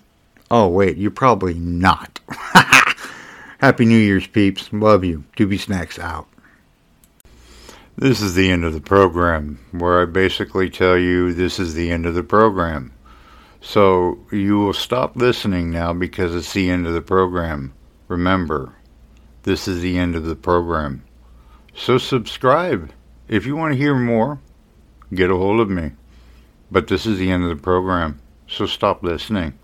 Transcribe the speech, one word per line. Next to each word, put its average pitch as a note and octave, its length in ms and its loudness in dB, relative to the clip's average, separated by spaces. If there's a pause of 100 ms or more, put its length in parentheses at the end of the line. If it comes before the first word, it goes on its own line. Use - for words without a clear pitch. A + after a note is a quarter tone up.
(500)
Oh, A2 200 4
wait, F#2 260 2
you're G2 160 -4
probably F#2+ 440 2
not. F2 680 0
<laughs> - 60 -18 (1300)
Happy C3 280 4
New A2+ 120 6
Year's, G2+ 300 4
peeps. G2 440 0
Love G#2+ 320 4
you. E2 220 -4 (100)
Doobie G2+ 240 0
Snacks F2+ 400 -8
out. E2 280 -10 (1700)
This A#2+ 240 2
is F#2+ 140 -2
the F#2 140 4
end F2 140 2
of D#2+ 100 -2
the D#2 60 -8
program, E2+ 800 2 (120)
where F2 300 2
I F2+ 40 2
basically F#2 640 -2
tell F2+ 280 2
you F2+ 360 0
this F2+ 260 -2
is E2+ 140 -4
the E2+ 180 -4
end E2 140 -4
of E2+ 80 -2
the F2 100 -4
program. F2 720 0 (640)
So F#2 600 2 (120)
you G2+ 280 0
will G2+ 140 0
stop - 440 -4
listening G#2 540 0
now E2+ 200 -2
because F2 440 -4
it's E2+ 180 -8
the F#2+ 160 0
end F2 160 0
of E2 80 -4
the E2+ 80 -4
program. E2+ 720 -2 (340)
Remember, F2 640 -2 (720)
this - 240 -4
is F2+ 140 -4
the F2+ 160 -4
end F2 180 -2
of D#2+ 100 -6
the E2 100 -6
program. E2 680 -2 (720)
So B2 220 2
subscribe. B2+ 920 -2 (360)
If G#2 180 -2
you D3 120 -6
want D#3+ 160 -2
to B2+ 40 0
hear C#3+ 160 0
more, B2 460 0 (720)
get F#2 180 0
a F#2+ 40 0
hold G2 240 0
of G#2+ 100 0
me. E2+ 220 -4 (800)
But F#2+ 160 2
this F#2+ 180 -2
is A2 120 0
the F#2 120 -2
end F2+ 140 0
of F2 60 -2
the D#2 120 -8
program, F2+ 600 -2 (260)
so - 180 -6
stop - 380 -2
listening. E2+ 600 -4